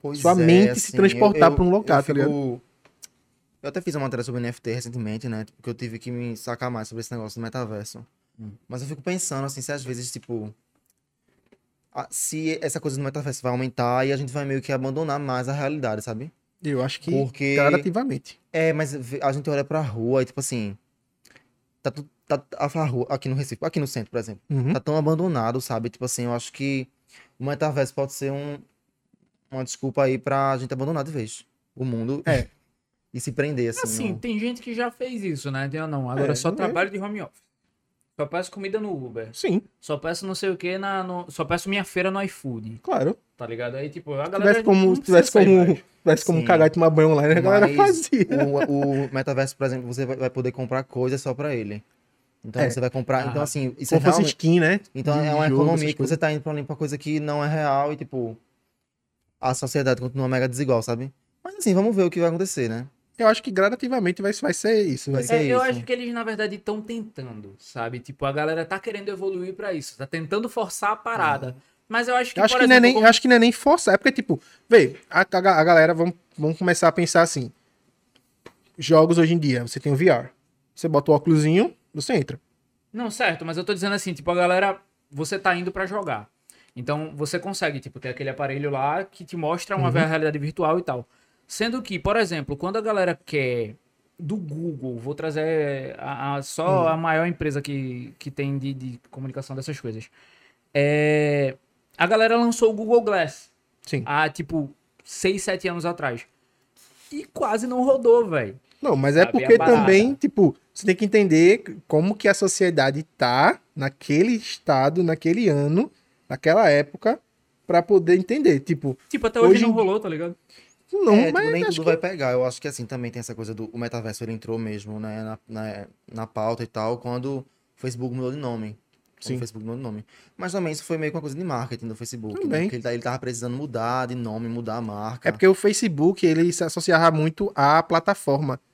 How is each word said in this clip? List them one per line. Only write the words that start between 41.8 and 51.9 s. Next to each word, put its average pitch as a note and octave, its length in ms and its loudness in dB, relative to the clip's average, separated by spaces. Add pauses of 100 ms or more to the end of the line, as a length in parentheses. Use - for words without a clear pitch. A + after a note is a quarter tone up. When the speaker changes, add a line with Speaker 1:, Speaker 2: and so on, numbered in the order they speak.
Speaker 3:
feira F3+ 260 -2
no G3 120 -4
iFood. A#2 600 -10
Speaker 2:
Claro. G3+ 320 -2 (220)
Speaker 3:
Tá A#2+ 100 -12
ligado? A#2+ 280 -8
Aí, C#3+ 160 -8
tipo, D3 240 -12
a C#3 100 -4
Speaker 2:
Se E3+ 60 -8
Speaker 3:
galera G3 220 4
Speaker 2:
tivesse A3+ 120 4
como, F#3+ 220 6
Speaker 3:
não F#3 100 6
Speaker 2:
se - 60 -6
tivesse F3+ 280 6
Speaker 3:
precisa - 20 -12
sair G3 120 8
Speaker 2:
como, F#3 220 8
Speaker 3:
mais. E3 180 2 (180)
Speaker 2:
tivesse D#3 220 4
como E3 160 2
Speaker 1:
Sim. - 60 -2
Speaker 2:
cagar D#3+ 200 8
e D#3 40 6
tomar E3 180 4
banho D#3 220 6
online, D3+ 240 4
a E3+ 80 4
galera G3+ 260 6
Speaker 1:
Mas C#4+ 80 0 (320)
Speaker 2:
fazia. A3 180 2 (400)
Speaker 1:
o, C#3+ 380 0
o C3+ 100 -8
metaverso, C3+ 400 -2
por C3+ 120 -4
exemplo, B2 200 -4
você B2 200 -6
vai, C3 100 -6
vai B2+ 140 -2
poder B2+ 200 -4
comprar B2+ 340 -4
coisa B2+ 340 -4
só C3 160 -6
pra C#3+ 200 -6
ele. G#2 300 -8 (580)